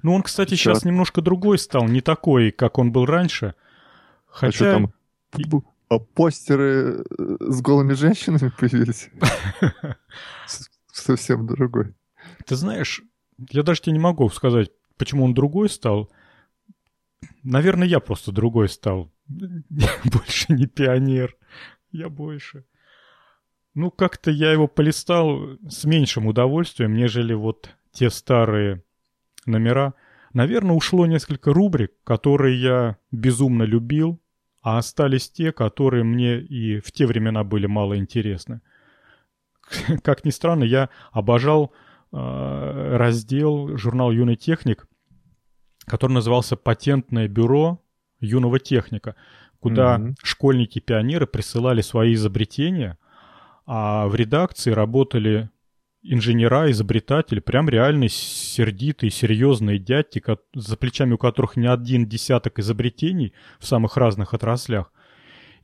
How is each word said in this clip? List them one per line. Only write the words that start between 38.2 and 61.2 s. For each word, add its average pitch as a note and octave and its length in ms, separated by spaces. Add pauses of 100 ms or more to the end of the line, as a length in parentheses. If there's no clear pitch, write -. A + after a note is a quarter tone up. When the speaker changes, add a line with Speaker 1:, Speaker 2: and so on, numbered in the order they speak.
Speaker 1:
<laughs> - 340
Как C#3+ 220
ни D3+ 60
странно, E3 320
я B2+ 260 (220)
обожал, B2 600 (400)
э, C#3 840
раздел C#3 800
журнала A#2+ 340
«Юный A#2 240
техник», - 520 (1000)
который B2+ 280
назывался A#2+ 440
«Патентное A#2+ 680
бюро C3+ 540 (380)
юного B2 400
техника», A2 560 (440)
куда A#2+ 380
Speaker 2:
Мгм. A#2 260
Speaker 1:
школьники-пионеры B2 1040
присылали A#2 540
свои A#2 320
изобретения, G#2+ 840 (680)
а G#2+ 420
в G2+ 80
редакции A#2 560
работали A2 800 (540)
инженера, A#2+ 680
изобретатели, A2+ 680
прям D3+ 260
реальные C3 420
сердитые, A2+ 1000
серьёзные A2 680
дядьки, A#2+ 420
ко-, - 180 (160)
за A2 240
плечами B2+ 360
у A2 40
которых B2 400